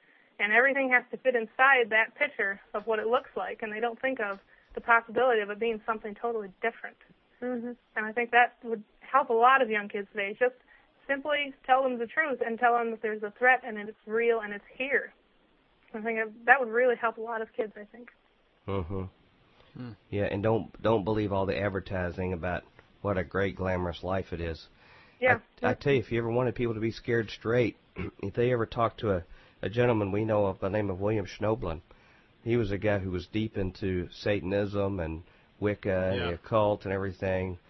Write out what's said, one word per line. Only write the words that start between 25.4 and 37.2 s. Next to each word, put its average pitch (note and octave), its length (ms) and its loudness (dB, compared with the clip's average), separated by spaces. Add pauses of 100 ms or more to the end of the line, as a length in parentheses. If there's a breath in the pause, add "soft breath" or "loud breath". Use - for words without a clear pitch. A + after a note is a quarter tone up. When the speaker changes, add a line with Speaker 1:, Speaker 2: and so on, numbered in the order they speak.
Speaker 3:
I, A#3 80 2
I G#2+ 40 0
tell C#3+ 180 0
you, C3+ 80 4
if - 120 -8
you A2+ 60 0
ever A#2 120 -2
wanted A#2+ 240 0
people A#2 200 -2
to A2 60 -6
be A2 120 -2
scared A#2 380 -2
straight, A#2 460 0 (100)
<clears throat> - 360 -12
if G2 120 -6
they A#2+ 180 2
ever A2+ 140 0
talked - 340 -2
to G#2 120 0
a, F2 120 0 (380 soft breath)
a G2 60 -2
gentleman A2 440 2
we G#2 120 0
know G#2 220 2
of F#2 140 -2
by G2 80 -2
the F#2 40 -2
name G#2 180 0
of F2+ 100 -4
William G#2 260 0
Schnoblin, G2+ 540 -4 (640 soft breath)
he A#2 120 2
was A2 140 0
a G2 80 -2
guy G2+ 200 2
who F#2+ 120 -4
was F2+ 220 -6
deep A2 240 -2
into F#2 520 -2 (120)
Satanism G2+ 800 -2
and D#2+ 220 -6 (380 soft breath)
Wicca F#2+ 500 0
and G2 100 0
Speaker 4:
Yeah. F2 80 -2
Speaker 3:
the F2 60 -4
occult G#2 500 0
and F#2+ 80 -4
everything. F#2 640 -4 (120)